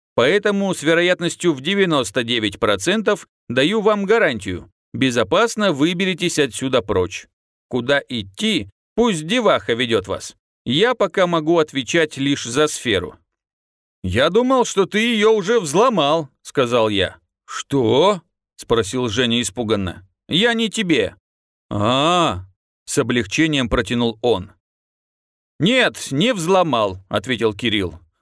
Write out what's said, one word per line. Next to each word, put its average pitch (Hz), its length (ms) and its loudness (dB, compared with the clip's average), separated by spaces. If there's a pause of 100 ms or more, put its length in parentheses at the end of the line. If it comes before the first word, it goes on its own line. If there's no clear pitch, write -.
(160)
Поэтому 196 580 2
с - 80 -12
вероятностью 170 680 0
в 131 80 -4
девяносто 156 640 0
девять 113 340 -2
процентов 165 680 0 (200)
даю 151 320 0
вам 202 260 0
гарантию. 139 640 0 (200)
Безопасно 131 800 0
выберитесь 175 680 -2
отсюда 131 420 0
прочь. 92 460 -4 (400)
Куда 127 400 0
идти, 120 640 -4 (260)
пусть 208 280 0
деваха 170 500 0
ведёт 113 340 -2
вас. - 260 -8 (300)
Я 196 320 0
пока 185 320 0
могу 165 300 0
отвечать 156 580 -2
лишь 139 280 -2
за 127 220 0
сферу». 95 480 -2 (880)
«Я 110 280 0
думал, 247 340 2
что 190 200 0
ты 202 140 -4
её 220 340 2
уже 214 280 2
взломал», 165 680 2 (140)
сказал 120 460 0
я. 95 300 -2 (280)
«Что?» 139 760 2 (360)
спросил 120 520 -2
Женя 120 320 0
испуганно. 104 680 -4 (220)
«Я 226 260 0
не 226 160 -2
тебе». 151 460 -2 (540)
А, 127 760 0 (400)
с - 120 -4
облегчением 131 720 0
протянул 120 540 -2
он. 98 300 0 (1080)
«Нет, 240 520 0
не 180 220 0
взломал», 160 640 0 (100)
ответил 110 460 -2
Кирилл. 101 460 -2 (220)